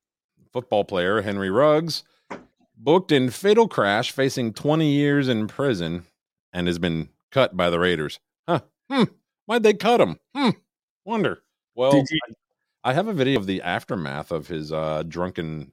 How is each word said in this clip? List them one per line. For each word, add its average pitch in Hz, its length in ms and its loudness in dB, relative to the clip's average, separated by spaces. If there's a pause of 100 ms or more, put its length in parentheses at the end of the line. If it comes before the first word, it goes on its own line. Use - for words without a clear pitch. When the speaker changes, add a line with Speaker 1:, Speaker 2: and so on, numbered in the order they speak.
(540)
Speaker 1:
Football 110 320 0
player 98 360 0
Henry 98 300 -4
Ruggs 151 520 2 (720)
booked 156 360 2
in 131 180 4
fatal 214 380 2
crash, 107 440 0
facing 131 420 -2
twenty 151 380 0
years 143 360 2
in 110 200 0
prison, 87 580 -2 (480)
and 90 140 -2
has 85 120 0
been 82 300 -2 (220)
cut 123 240 2
by 90 140 2
the 85 100 0
Raiders. 82 400 0 (280)
Huh. 165 140 0 (280)
Hmm. 269 140 2 (420)
Why'd 226 180 0
they 214 100 6
cut 202 280 2
him? 92 160 0 (180)
Hmm. 269 140 2 (560)
Wonder. 185 380 -6 (320)
Well, 127 160 0
Speaker 2:
Did 139 180 4
you 156 100 -4 (640)
Speaker 1:
I, 123 80 0
I - 20 0
have 190 140 0
a 220 60 -4
video 135 260 2
of 95 60 -4
the 95 160 -2
aftermath 85 680 -6
of 78 160 -6
his, 78 240 -8
uh, 78 360 -4
drunken 80 640 -8